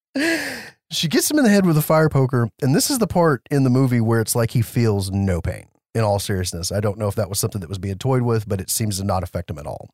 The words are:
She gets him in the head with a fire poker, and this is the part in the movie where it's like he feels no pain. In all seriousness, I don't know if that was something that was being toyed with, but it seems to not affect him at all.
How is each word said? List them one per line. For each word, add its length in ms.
She 180
gets 220
him 80
in 60
the 60
head 160
with 100
a 60
fire 260
poker, 400
and 120
this 160
is 80
the 100
part 420
in 140
the 60
movie 300
where 200
it's 160
like 160
he 100
feels 480
no 300
pain. 260
In 80
all 160
seriousness, 520
I 100
don't 180
know 100
if 80
that 120
was 100
something 220
that 100
was 80
being 200
toyed 240
with, 260
but 120
it 100
seems 280
to 60
not 180
affect 280
him 80
at 80
all. 280